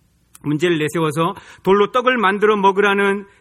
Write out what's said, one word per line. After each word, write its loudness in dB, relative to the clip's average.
문제를 -2
내세워서 -2
돌로 2
떡을 0
만들어 2
먹으라는 0